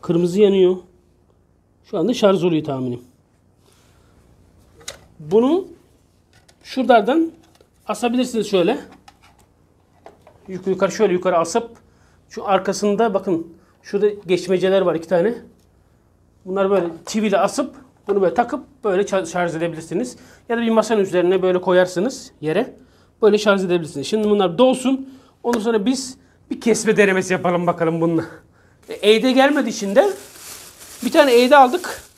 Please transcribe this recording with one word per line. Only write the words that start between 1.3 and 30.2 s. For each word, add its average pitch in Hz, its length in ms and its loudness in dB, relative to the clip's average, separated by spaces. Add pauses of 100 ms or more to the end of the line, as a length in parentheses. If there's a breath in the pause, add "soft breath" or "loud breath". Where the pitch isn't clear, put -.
Şu - 140 -8
anda 196 160 0
şarj 196 300 2
oluyor 160 200 0
tahminim. 127 360 -6 (2250 soft breath)
Bunu 240 500 0 (920)
şuralardan 254 760 0 (500)
asabilirsiniz 233 640 -4
şöyle. 190 280 0 (1700)
Yuk-, 185 180 -10
yukarı, 185 260 0
şöyle 202 200 2
yukarı 180 260 0
asıp 170 320 -2 (600 soft breath)
şu - 180 -10
arkasında 202 680 0
bakın 190 320 -2 (360 soft breath)
şurada 202 260 0
geçmeceler 190 720 0
var 175 140 0
iki 165 140 -8
tane. 190 260 0 (1080)
Bunları 190 260 -2
böyle 185 160 2 (200)
çiviyle 208 320 0
asıp 196 380 -2 (320)
bunu 202 140 0
böyle 170 120 0
takıp 247 300 -2 (200)
böyle 202 180 0
ça-, 196 240 -2
şarj 175 280 -4
edebilirsiniz. 165 640 -6 (320 loud breath)
Ya 233 80 -4
da 233 40 -4
bir 226 100 0
masanın 220 300 2
üzerine 180 420 2
böyle 185 180 2
koyarsınız 185 800 0
yere. 165 340 -4 (480 soft breath)
Böyle 208 160 4
şarj 196 260 2
edebilirsiniz. 165 420 -4
Şimdi 214 240 0
bunlar 190 280 0
dolsun. 254 600 0 (240 loud breath)
Ondan 240 180 -2
sonra 214 260 -2
biz 262 300 -4 (340 soft breath)
bir - 100 -10
kesme 214 360 0
denemesi 190 360 2
yapalım 180 340 -2
bakalım 170 340 -2
bununla. 165 240 0 (640 soft breath)
E, 208 260 2
E 226 80 0
D 262 100 2
gelmedi 269 360 2
içinde. 220 420 0 (960)